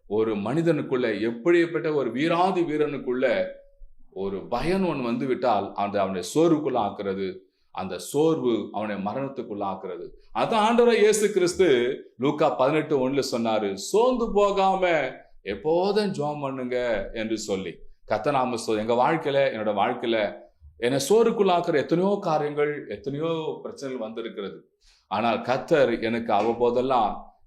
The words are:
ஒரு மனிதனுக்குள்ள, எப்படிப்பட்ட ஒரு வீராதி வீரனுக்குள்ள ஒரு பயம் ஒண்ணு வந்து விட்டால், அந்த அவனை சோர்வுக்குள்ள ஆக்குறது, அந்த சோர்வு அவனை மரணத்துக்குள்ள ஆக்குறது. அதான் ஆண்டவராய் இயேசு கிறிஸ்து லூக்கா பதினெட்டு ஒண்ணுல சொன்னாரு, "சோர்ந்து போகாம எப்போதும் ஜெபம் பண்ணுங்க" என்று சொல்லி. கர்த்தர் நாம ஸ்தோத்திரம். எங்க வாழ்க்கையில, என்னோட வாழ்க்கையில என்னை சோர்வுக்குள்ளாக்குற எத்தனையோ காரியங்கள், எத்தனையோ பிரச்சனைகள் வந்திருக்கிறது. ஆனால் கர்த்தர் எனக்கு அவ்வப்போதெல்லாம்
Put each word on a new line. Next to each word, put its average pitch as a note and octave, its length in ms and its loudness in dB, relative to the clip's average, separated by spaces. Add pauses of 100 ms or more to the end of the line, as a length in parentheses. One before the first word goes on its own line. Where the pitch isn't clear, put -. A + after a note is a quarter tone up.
ஒரு A2 280 0
மனிதனுக்குள்ள, B2+ 880 0
எப்படிப்பட்ட E3 720 0
ஒரு C3 180 0
வீராதி E3+ 500 0
வீரனுக்குள்ள C3 840 0 (640)
ஒரு F#3+ 380 -6
பயம் E3+ 380 0
ஒண்ணு C#3+ 180 -2
வந்து B2 220 -2
விட்டால், A#2+ 480 0
அந்த G2+ 280 -2
அவனை F#2+ 220 -2 (120)
சோர்வுக்குள்ள D3 420 2
ஆக்குறது, G2 600 -4 (340)
அந்த F#2 260 -8
சோர்வு C3 760 0
அவனை G#2+ 240 -4
மரணத்துக்குள்ள G#2+ 680 -6
ஆக்குறது. F2+ 460 -8 (260)
அதான் A3 340 0
ஆண்டவராய் A#3+ 280 6
இயேசு G#3 340 4
கிறிஸ்து E3 680 2 (200)
லூக்கா D3 320 2
பதினெட்டு C#3+ 600 2
ஒண்ணுல C3+ 220 0
சொன்னாரு, A2 420 0
"சோர்ந்து A3+ 600 0
போகாம F#3+ 800 2 (300)
எப்போதும் F3+ 680 0
ஜெபம் D3 300 -4
பண்ணுங்க" B2 720 -2
என்று A2 240 -4
சொல்லி. F#2 380 -4 (300)
கர்த்தர் C#3 280 0
நாம B2 220 0
ஸ்தோத்திரம். A2+ 220 -2
எங்க A2 160 0
வாழ்க்கையில, C#3 600 2
என்னோட A2 160 -2
வாழ்க்கையில A2 640 0 (440)
என்னை B2+ 220 0 (100)
சோர்வுக்குள்ளாக்குற F#3+ 640 4
எத்தனையோ F3 480 2
காரியங்கள், D3 680 -2
எத்தனையோ D3 760 -6
பிரச்சனைகள் B2+ 440 -8
வந்திருக்கிறது. A2 640 -10 (380)
ஆனால் G#2+ 340 0
கர்த்தர் B2+ 580 2
எனக்கு A2+ 340 -2
அவ்வப்போதெல்லாம் A#2+ 840 2 (320)